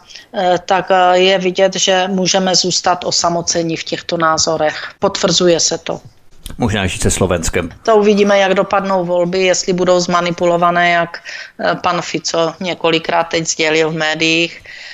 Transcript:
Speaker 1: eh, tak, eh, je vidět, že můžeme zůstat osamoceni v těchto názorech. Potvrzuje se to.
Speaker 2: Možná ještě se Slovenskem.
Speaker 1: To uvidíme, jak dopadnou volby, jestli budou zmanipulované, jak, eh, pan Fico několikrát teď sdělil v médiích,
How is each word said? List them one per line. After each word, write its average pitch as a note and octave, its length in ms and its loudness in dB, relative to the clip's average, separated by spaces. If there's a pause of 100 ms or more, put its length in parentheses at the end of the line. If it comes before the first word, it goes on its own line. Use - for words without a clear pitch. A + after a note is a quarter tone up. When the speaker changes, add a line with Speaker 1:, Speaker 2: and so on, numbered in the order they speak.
(340)
Speaker 1:
eh, F3+ 300 2
tak, F#3 260 0
eh, F3+ 280 6
je F#3+ 200 4
vidět, F#3 360 2
že F#3 340 0
můžeme F#3 460 0
zůstat F3+ 500 0
osamoceni E3+ 720 -2
v - 80 -10
těchto - 320 -6
názorech. D#3+ 800 -2
Potvrzuje F3+ 640 2
se - 180 -2
to. - 220 -8 (580)
Speaker 2:
Možná G#2 240 0
ještě F#2 200 -4
se G2+ 80 2
Slovenskem. F2 600 0 (120)
Speaker 1:
To A3+ 140 4
uvidíme, G3+ 420 4
jak F#3+ 160 2
dopadnou F#3+ 500 0
volby, F3 380 0
jestli F3+ 300 0
budou F3+ 280 2
zmanipulované, F3 920 0
jak, E3+ 280 -2 (420)
eh, F3+ 140 0
pan F3 280 -2
Fico E3 580 -4
několikrát E3 640 -2
teď E3 220 -4
sdělil D#3 440 0
v E3 40 -6
médiích, D#3+ 680 -2 (320)